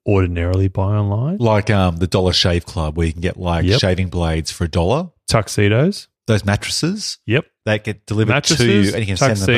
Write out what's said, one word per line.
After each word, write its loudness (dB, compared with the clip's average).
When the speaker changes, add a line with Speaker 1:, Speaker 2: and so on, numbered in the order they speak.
Speaker 1:
ordinarily 2
buy -2
online. -2
Speaker 2:
Like, 2
um, 2
the 0
Dollar 2
Shave 0
Club, -6
where 0
you -4
can -12
get, -4
like, -2
Speaker 1:
Yep. 2
Speaker 2:
shaving 0
blades -2
for -4
a 0
dollar. 0
Speaker 1:
Tuxedos. 0
Speaker 2:
Those 0
mattresses -4
Speaker 1:
Yep. 0
Speaker 2:
that -2
get -8
delivered 0
Speaker 1:
Mattresses, 0
Speaker 2:
to 4
you 4
and -4
you -4
can -4
send 2
them -2
back. 4